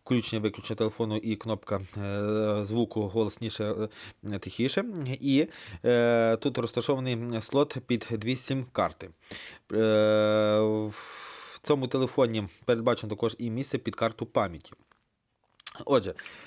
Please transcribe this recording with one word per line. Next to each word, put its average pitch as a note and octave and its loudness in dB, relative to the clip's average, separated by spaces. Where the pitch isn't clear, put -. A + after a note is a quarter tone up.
включення-виключення A2 -2
телефону A2 -2
і G#2+ -2
кнопка, G#2 -4
е, G#2 0
звуку A2 0
голосніше, G#2+ -2
е, G2+ -2
тихіше. C3+ 0
І, C#3 4
е, A#2 6
тут B2 -2
розташований A#2+ -2
слот C#3+ 2
під A#2+ -2
дві A#2 -2
сім-карти. A#2 -2
Е, G#2+ 4
в - -14
цьому C#3 2
телефоні A#2+ 2
передбачено A#2 2
також A2 -2
і A#2 -4
місце B2+ -2
під - -6
карту A2+ -2
пам'яті. F2+ -2
Отже, G2 2